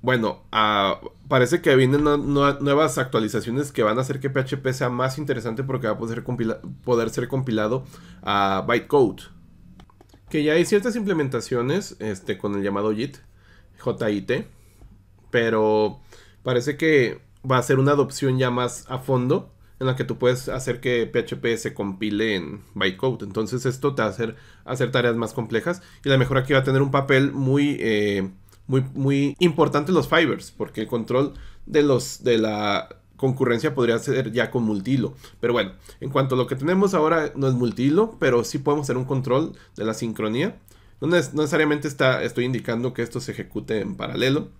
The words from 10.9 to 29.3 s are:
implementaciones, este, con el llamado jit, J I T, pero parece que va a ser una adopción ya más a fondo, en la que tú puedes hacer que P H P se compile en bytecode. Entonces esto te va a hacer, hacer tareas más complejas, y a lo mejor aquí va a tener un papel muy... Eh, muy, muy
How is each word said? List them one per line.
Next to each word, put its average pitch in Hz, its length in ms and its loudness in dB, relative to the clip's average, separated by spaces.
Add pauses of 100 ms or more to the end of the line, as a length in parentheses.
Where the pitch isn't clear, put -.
implementaciones, 147 1000 -2
este, 101 400 -6
con 101 160 -4
el 101 80 -2
llamado 101 320 0
jit, 127 240 -6 (600)
J 113 320 -2
I 101 100 -2
T, 117 260 -4 (840)
pero 110 680 2 (440)
parece 127 340 0
que 143 420 4 (300)
va 131 80 4
a 123 60 2
ser 135 160 4
una 139 140 4
adopción 135 440 0
ya 127 140 2
más 123 380 -4
a 131 100 -6
fondo, 131 520 0 (280)
en 131 80 -2
la 127 80 0
que 123 80 -2
tú 117 160 -6
puedes 123 280 2
hacer 127 340 -4
que 120 260 0
P 120 120 0
H 117 160 -4
P 117 220 -2
se 110 160 -6
compile 104 640 -2
en 90 260 -6 (140)
bytecode. 101 500 -2
Entonces 110 400 -4
esto 135 300 -2
te 123 80 0
va 110 40 2
a 101 40 -2
hacer, 110 240 -6 (300)
hacer 131 260 -2
tareas 120 240 2
más 113 180 -4
complejas, 117 480 -4 (240)
y 139 40 -2
a - 40 6
lo 131 60 6
mejor 131 180 2
aquí 131 160 0
va 135 60 6
a 135 40 0
tener 135 200 4
un 135 80 0
papel 139 400 4
muy... 139 480 2
Eh, 101 500 0 (380)
muy, 135 140 2 (120)
muy 139 460 0